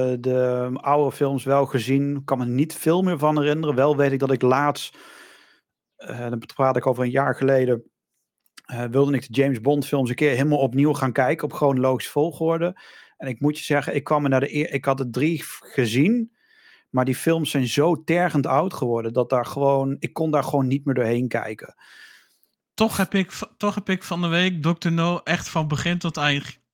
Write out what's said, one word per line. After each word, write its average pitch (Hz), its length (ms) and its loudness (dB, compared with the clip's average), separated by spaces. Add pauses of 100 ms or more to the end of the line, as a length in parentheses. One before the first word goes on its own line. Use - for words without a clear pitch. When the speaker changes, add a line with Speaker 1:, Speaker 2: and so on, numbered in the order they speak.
(200)
Speaker 1:
de 127 540 0
oude 139 420 0
films 139 280 -2
wel 139 220 2
gezien. 139 580 0
Kan 139 140 -2
me 123 80 -2
niet 127 300 0
veel 170 260 2
meer 180 160 0
van 151 220 2
herinneren. 147 360 0
Wel 143 220 4
weet 143 140 4
ik 135 80 0
dat 135 120 0
ik 131 100 0
laatst, 139 560 0 (1000)
eh, 120 340 -10
dan 117 140 -6 (120)
praat 131 220 2
ik 120 100 -2
over 127 160 0
een 123 60 -2
jaar 135 260 0
geleden, 131 480 2 (840)
eh, 123 180 -8
wilde 139 300 2
ik 127 140 0
de 117 140 -16
James 135 200 0
Bond 143 260 2
films 135 220 0
een 120 60 -4
keer 151 160 2
helemaal 143 260 2
opnieuw 135 360 2
gaan 135 180 -2
kijken 139 340 0
op 123 80 -6
chronologische 131 580 0
volgorde. 165 680 -2 (360)
En 135 100 -12
ik 120 120 -6
moet 147 180 0
je - 60 -12
zeggen, 143 320 0
ik 143 80 -2
kwam 147 200 0
er 139 60 2
naar 135 100 4
de - 160 -2
eer-, 147 180 -2
ik 135 120 -4
had 135 140 0
er 127 120 -4
drie 147 320 -2
f-, - 200 -14
gezien, 151 720 0 (540)
maar 127 160 0
die 131 100 0
films 165 360 0
zijn 131 160 0
zo 151 360 2
tergend 165 440 0
oud 156 260 0
geworden 117 400 -2
dat 123 160 0
daar 123 160 0
gewoon, 139 540 0
ik - 140 -8
kon 160 180 -2
daar 147 120 2
gewoon 139 240 0
niet 139 180 -2
meer 135 100 0
doorheen 120 320 0
kijken. 110 480 -8 (1000)
Speaker 2:
Toch - 240 0
heb 190 160 0
ik 190 180 0
v-, - 120 -12 (140)
toch 208 180 -2
heb 196 140 -6
ik 185 140 -2
van 175 180 -6
de 170 60 0
week 170 360 0
dokter 170 280 0
No 170 320 0
echt - 260 -4
van 156 180 -2
begin 160 300 -2
tot 165 200 -6
eind 143 260 0
g-, - 140 -16 (160)